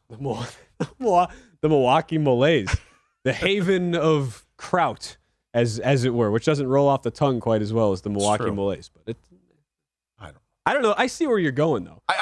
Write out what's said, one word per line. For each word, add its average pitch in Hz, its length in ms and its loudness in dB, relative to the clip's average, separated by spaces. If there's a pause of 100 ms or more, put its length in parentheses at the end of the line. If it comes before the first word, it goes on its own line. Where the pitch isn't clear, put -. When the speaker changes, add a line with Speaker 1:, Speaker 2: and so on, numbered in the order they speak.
Speaker 1:
The 110 100 -20
Mil-, 120 280 -6 (260)
<laughs> - 280 -10
Mil-, 180 260 2 (340)
the 151 80 0
Milwaukee 156 500 2
Malaise. 135 580 2 (480)
The 131 80 -2
haven 180 640 0
of 147 500 0 (100)
kraut, - 600 -4 (360)
as, 117 280 0
as 127 240 2
it 123 100 0
were, 117 160 2
which 113 140 0
doesn't 143 240 0
roll 139 180 4
off 135 160 2
the 117 80 -2
tongue 131 300 0
quite 110 220 0
as 104 100 -6
well 110 180 2
as 92 120 -2
the 104 80 -8
Speaker 2:
It's 101 80 -4
Speaker 1:
Milwaukee 104 260 2
Speaker 2:
true. 104 100 -4
Speaker 1:
Malaise. 98 380 -4
But - 180 -16
it, 117 60 -8 (1040)
Speaker 2:
I 92 60 -20
don't 71 100 -20 (300)
Speaker 1:
I 180 60 0
don't 277 100 0
know. 214 140 2
I 247 120 0
see - 180 -4
where 233 120 2
you're 156 140 0
going, 131 320 0
though. 85 240 -20
Speaker 2:
I, 185 140 2